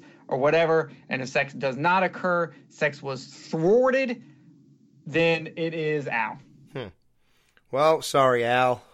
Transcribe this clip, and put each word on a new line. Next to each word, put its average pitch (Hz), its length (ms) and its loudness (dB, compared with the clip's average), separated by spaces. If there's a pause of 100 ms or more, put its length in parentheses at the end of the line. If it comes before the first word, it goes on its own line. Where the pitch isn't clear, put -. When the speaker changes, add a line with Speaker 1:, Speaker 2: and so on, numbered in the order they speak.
(280)
Speaker 1:
or 135 100 -4
whatever. 156 540 2 (160)
And 131 140 -6
if 123 80 -8
sex 139 240 -4
does 131 240 -4
not 180 260 2
occur, 175 500 -2 (160)
sex 143 320 -4
was 135 240 -10
thwarted, 247 960 0 (840)
then 160 480 0
it 165 180 -4
is 151 340 -4
Al. 113 300 -4 (360)
Speaker 2:
Hmm. 120 140 -10 (840)
Well, 151 320 2
sorry, 127 420 4
Al. 123 380 2 (100)